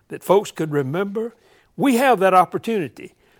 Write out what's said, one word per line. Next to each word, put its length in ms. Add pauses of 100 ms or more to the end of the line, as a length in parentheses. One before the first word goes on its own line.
that 160
folks 260
could 200
remember? 640 (420)
We 200
have 240
that 140
opportunity. 800 (260)